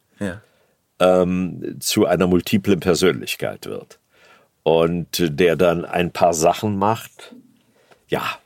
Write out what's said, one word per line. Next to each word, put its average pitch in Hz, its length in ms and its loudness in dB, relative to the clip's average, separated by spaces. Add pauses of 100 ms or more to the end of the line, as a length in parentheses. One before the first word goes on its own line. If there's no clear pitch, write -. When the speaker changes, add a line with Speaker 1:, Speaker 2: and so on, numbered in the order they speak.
(180)
Speaker 1:
Ja. 101 240 -10 (560)
Speaker 2:
ähm, 90 840 0
zu - 260 0
einer 87 200 2
multiplen 90 540 2
Persönlichkeit 76 840 -2
wird. - 320 -14 (640)
Und 82 460 2 (320)
der 85 160 4
dann 87 300 2
ein 87 260 -2
paar 87 220 2
Sachen 87 420 0
macht. - 580 -4 (720)
Ja, - 140 -4 (240)